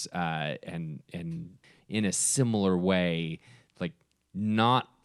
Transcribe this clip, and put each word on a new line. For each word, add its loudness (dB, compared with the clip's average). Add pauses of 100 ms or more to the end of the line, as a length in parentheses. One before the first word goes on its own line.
(120)
uh, -2 (100)
and, -10 (120)
and -10 (300)
in 0
a 0
similar 2
way, 2 (400)
like, -6 (400)
not 2 (160)